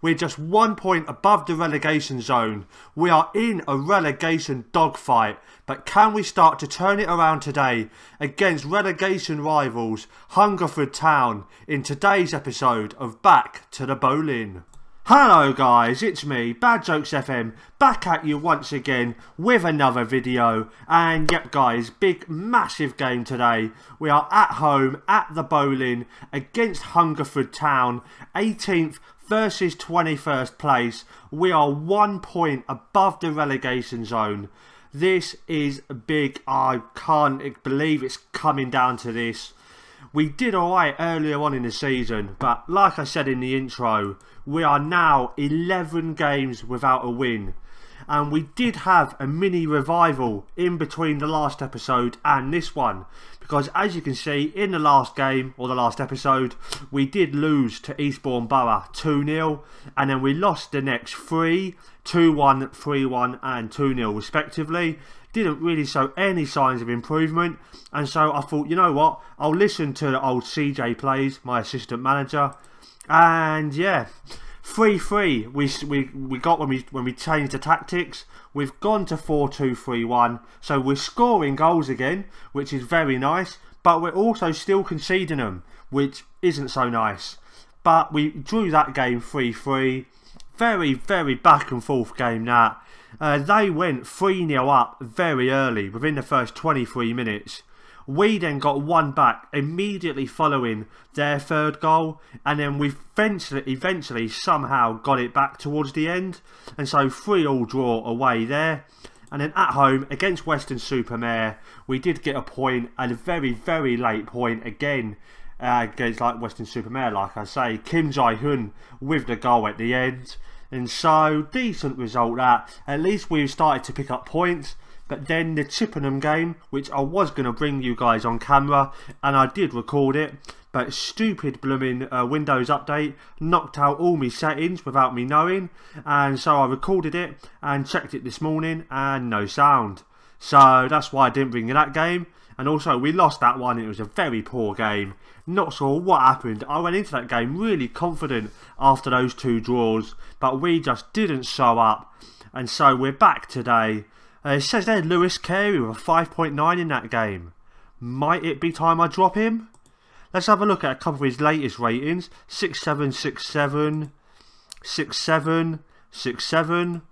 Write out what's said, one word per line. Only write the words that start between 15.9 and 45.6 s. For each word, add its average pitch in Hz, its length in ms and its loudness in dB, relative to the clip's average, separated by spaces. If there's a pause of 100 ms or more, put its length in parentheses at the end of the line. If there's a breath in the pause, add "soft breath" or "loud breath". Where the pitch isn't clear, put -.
it's 185 200 -2
me, 123 300 -2
Bad 233 320 2
Jokes 156 300 -2
F 139 160 -2
M, 117 240 -4 (240 loud breath)
back - 280 4
at 165 200 0
you 147 100 0
once 147 360 0
again 123 420 -2 (240 loud breath)
with 202 260 4
another 139 400 2
video. 120 640 0 (180 loud breath)
And 165 460 2
yep 170 180 -2
guys, 120 380 0
big 180 400 -2
massive 170 680 -2
game 123 260 -4
today. 117 460 0 (280 loud breath)
We 156 120 -2
are 147 200 4
at 208 260 4
home, 139 520 2
at 202 260 2
the 160 80 -4
Boleyn, 131 640 0 (260 loud breath)
against 190 520 -4
Hungerford 147 720 0
Town, 127 480 0 (340 loud breath)
eighteenth 180 640 -2 (260 soft breath)
versus 208 480 0
twenty-first 156 840 -2
place. 120 480 0 (240 loud breath)
We 175 220 0
are 151 180 4
one 190 500 0
point 156 480 -2
above 190 520 0
the 165 120 -2
relegation 127 720 -2
zone. 104 460 -2 (420 soft breath)
This 175 440 0 (100)
is 147 340 -4 (260)
big, 147 400 -2
I 131 360 0 (120)
can't 143 720 0
believe 151 380 0
it's - 160 -8
coming 139 500 -2
down 127 300 0
to 120 140 -8
this. 113 420 -6 (560 loud breath)
We 151 200 0
did 233 240 -2
all 180 200 2
right 160 240 2
earlier 156 440 -2
on 147 100 0
in 127 120 -4
the 120 60 -4
season, 113 680 -4
but 120 300 -2
like 185 300 2
I 151 60 -4
said 139 240 -4
in 127 120 -2
the 127 140 -2
intro, 113 600 -2 (300 soft breath)
we 151 160 -2
are 147 160 4
now 151 580 2
eleven 165 800 -2